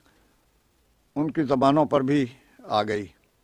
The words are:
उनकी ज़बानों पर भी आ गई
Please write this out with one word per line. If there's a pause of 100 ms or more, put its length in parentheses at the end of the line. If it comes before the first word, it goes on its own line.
(1160)
उनकी
ज़बानों
पर
भी (360)
आ
गई (300)